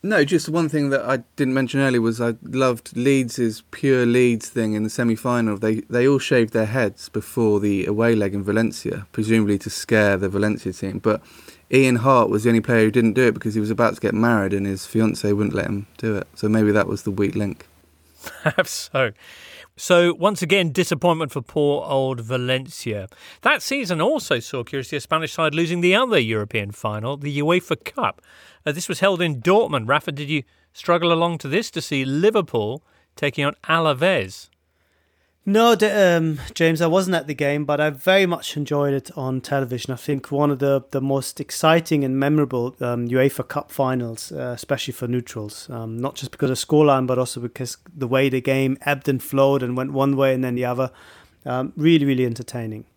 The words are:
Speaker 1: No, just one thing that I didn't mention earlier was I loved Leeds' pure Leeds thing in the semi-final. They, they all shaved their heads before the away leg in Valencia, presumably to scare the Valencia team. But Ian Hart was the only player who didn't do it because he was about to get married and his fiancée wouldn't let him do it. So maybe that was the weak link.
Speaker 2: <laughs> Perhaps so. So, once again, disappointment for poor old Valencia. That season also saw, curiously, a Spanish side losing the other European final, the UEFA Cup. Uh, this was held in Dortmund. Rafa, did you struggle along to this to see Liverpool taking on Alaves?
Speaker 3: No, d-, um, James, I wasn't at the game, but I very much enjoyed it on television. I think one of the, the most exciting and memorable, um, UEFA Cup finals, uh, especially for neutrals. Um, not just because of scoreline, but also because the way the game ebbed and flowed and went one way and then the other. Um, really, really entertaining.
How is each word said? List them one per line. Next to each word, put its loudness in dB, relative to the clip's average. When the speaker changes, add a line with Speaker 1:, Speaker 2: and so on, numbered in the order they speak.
Speaker 1:
No, 2
just 0
one 0
thing -2
that 0
I -2
didn't 0
mention 0
earlier 2
was 0
I 0
loved -2
Leeds' 0
pure 2
Leeds 2
thing -2
in -2
the -2
semi-final. 0
They, 0
they 0
all 4
shaved 2
their 2
heads -2
before 0
the 0
away 2
leg 0
in -4
Valencia, -2
presumably 2
to -10
scare 2
the -2
Valencia -2
team. -8
But 0
Ian 4
Hart 4
was 0
the 4
only 4
player 4
who 2
didn't 4
do 4
it 2
because -4
he 0
was -2
about 2
to -10
get 0
married 2
and -2
his -6
fiancée 0
wouldn't -2
let -2
him -6
do -2
it. -6
So -2
maybe 4
that 4
was -6
the -4
weak -2
link. -6
Speaker 2:
<laughs> -20
Perhaps -6
so. 0
So, 4
once -2
again, 2
disappointment 0
for -6
poor 0
old 0
Valencia. -4
That 0
season -2
also 0
saw, -8
curiously, -8
a -6
Spanish -4
side -2
losing -2
the 4
other 2
European -2
final, -6
the -6
UEFA 0
Cup. -4
Uh, -2
this -8
was -4
held 2
in -2
Dortmund. 2
Rafa, 0
did -8
you -2
struggle 0
along 0
to -12
this -2
to -6
see -2
Liverpool 0
taking -2
on -2
Alaves? 0
Speaker 3:
No, 4
d-, 2
um, 2
James, 2
I 2
wasn't 2
at -2
the -6
game, -2
but 0
I 2
very 2
much -4
enjoyed 0
it -4
on -4
television. -4
I -6
think -6
one 2
of -2
the, 2
the -2
most -2
exciting 0
and -2
memorable, 0
um, -4
UEFA 2
Cup -8
finals, -4
uh, -8
especially -6
for -8
neutrals. -6
Um, -10
not -6
just -12
because -2
of -2
scoreline, 4
but 0
also -4
because -10
the -6
way 2
the -2
game 0
ebbed -2
and -2
flowed 2
and -4
went -6
one 2
way 2
and -2
then -2
the -2
other. -2
Um, -6
really, 4
really 2
entertaining. -8